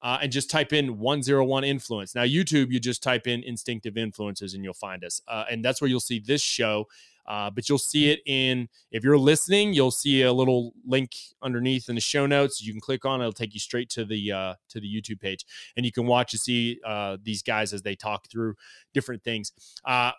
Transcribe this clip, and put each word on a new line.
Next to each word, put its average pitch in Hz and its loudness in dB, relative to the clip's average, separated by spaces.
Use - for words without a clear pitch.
Uh, 123 -2
and 139 -2
just 135 -2
type 156 2
in 135 2
one 131 0
zero 135 4
one 135 2
Influence. 117 -4
Now, 120 2
YouTube, 143 4
you 127 2
just 120 -2
type 123 0
in 123 -2
Instinctive 117 -8
Influences 104 -6
and 98 -8
you'll 95 -8
find 92 -10
us. - -8
Uh, 110 -6
and 113 -4
that's 131 2
where 143 2
you'll 127 2
see 117 -4
this 135 0
show. 107 0
Uh, 104 -4
but 107 -4
you'll 143 4
see 147 4
it 147 2
in, 131 0
if 113 -4
you're 143 8
listening, 170 4
you'll 135 4
see 135 2
a 127 6
little 127 2
link 127 0
underneath 127 -2
in 120 -4
the 117 -2
show 139 0
notes. 143 2
You 107 -8
can 107 -10
click 135 -4
on 131 0
it. 123 -2
It'll 113 -2
take 107 -6
you 104 -8
straight 123 -4
to 117 -4
the, 104 -4
uh, 95 -4
to - -12
the 104 -10
YouTube 104 -8
page, 95 -6
and 123 -2
you 117 -2
can 120 -2
watch 123 4
and 110 -4
see, 120 -2
uh, 104 -4
these 107 -6
guys 107 0
as 101 -6
they 98 -6
talk 107 -6
through 110 -4
different 127 -2
things. 113 -6
Uh, 123 4